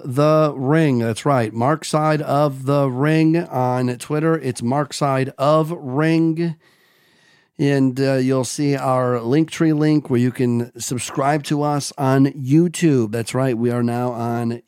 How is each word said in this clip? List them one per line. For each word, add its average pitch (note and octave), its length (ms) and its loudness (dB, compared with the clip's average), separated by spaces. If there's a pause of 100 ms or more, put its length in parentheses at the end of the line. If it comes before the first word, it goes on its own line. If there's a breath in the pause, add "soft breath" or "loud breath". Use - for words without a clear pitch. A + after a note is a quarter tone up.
(160)
the D3+ 380 4
Ring. C3+ 460 2
That's A2+ 260 -2
right, C3+ 280 2
Mark C3 320 -2
Side D#3 360 0
of C3+ 440 -2
the C#3 240 2
Ring. D#3 480 2
On B2+ 640 -2
Twitter, D#3 380 -2
it's C3 240 -6
Mark C3+ 300 -2
Side C3+ 460 -2
of D#3 340 2
Ring. D#3+ 840 -2 (1000 soft breath)
And, C#3 440 2
uh, C3+ 140 2
you'll C3 280 0
see C#3+ 320 -2
our B2+ 440 0
Linktree D#3 580 0
link D3+ 320 2
where B2 100 2
you B2 120 2
can A#2+ 460 -2
subscribe C#3 680 -2
to D3 180 -2
us D3 340 -2
on C3+ 360 4
YouTube. C#3+ 800 2
That's A2+ 200 -6
right, C3 240 0
we A#2+ 140 0
are A#2+ 100 -2
now A#2+ 300 -2
on A#2 560 -4